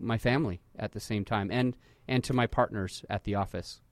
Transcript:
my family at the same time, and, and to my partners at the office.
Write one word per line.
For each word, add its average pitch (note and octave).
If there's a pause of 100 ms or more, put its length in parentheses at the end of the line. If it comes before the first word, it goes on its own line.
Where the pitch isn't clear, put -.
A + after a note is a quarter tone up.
my A2+
family A#2+ (160)
at G#2+
the G#2+
same G2+
time, G2+
and, B2 (320)
and B2+
to -
my B2
partners -
at G2+
the G2+
office. G2 (120)